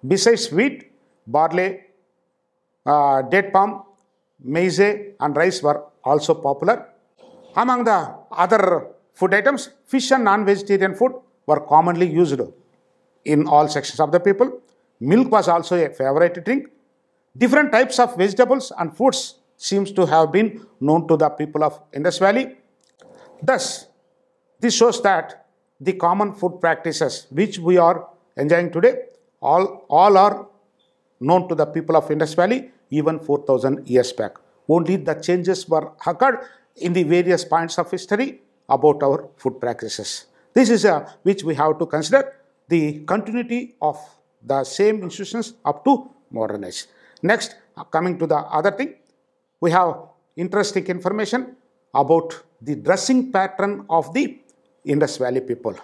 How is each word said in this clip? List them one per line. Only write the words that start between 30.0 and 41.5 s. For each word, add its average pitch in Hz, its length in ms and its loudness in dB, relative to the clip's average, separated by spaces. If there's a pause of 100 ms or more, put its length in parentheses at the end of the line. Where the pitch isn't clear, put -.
are 202 300 4 (720)
known 175 300 2
to 170 60 -2
the 151 100 2
people 160 320 -4
of 151 140 0
Indus 156 220 -2
Valley 226 380 0 (180)
even 151 300 -2
four 143 260 -2
thousand 135 420 0
years 123 260 2
back. 107 240 -8 (300)
Only 170 300 2
the 156 180 -4
changes 180 520 -4
were 156 260 -2 (120)
occurred 233 400 0 (300)
in 175 180 -4
the 180 100 2
various 175 420 2
points 165 320 -2
of 170 120 -4
history 208 520 -4 (260)
about 139 360 4
our 139 340 0
food - 220 -6
practices. - 680 -8 (280)
This 240 160 6
is 208 160 2
a, 160 380 0
which 190 200 0
we 156 120 -4